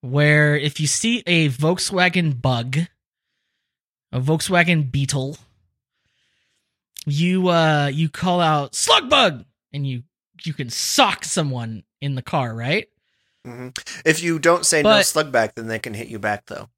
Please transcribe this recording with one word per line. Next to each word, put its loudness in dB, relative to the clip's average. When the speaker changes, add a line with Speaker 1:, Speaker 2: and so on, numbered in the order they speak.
Speaker 1:
where 4
if -4
you 0
see 0
a 4
Volkswagen 0
Bug, -2
a -2
Volkswagen 2
Beetle, -2
you, 0
uh, 4
you 0
call 0
out, 0
"Slug 0
Bug!" 2
and -4
you, -6
you -6
can -8
sock 0
someone -4
in -4
the -6
car, -4
right? -4
Speaker 2:
Mm-hmm. -14
If 2
you -2
don't 4
say, 2
"No 6
Speaker 1:
But 4
Speaker 2:
slug -2
bag," 2
then -10
they -6
can -10
hit -12
you -12
back, -6
though. -14